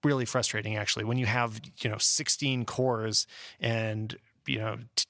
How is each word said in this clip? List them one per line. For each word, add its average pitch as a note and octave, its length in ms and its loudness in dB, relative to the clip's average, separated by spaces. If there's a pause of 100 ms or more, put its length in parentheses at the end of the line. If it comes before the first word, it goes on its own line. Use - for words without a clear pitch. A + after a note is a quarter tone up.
really C#3 220 4
frustrating, A2 520 0
actually, G#2 280 0
when A#2 140 2
you B2 80 2
have, A2+ 340 0 (200)
you A2+ 100 0
know, G#2+ 80 -4
sixteen - 640 2
cores A2 640 0 (340)
and, A2 560 0 (300)
you C3+ 120 0
know, A2 200 -4 (180)
t-, - 140 0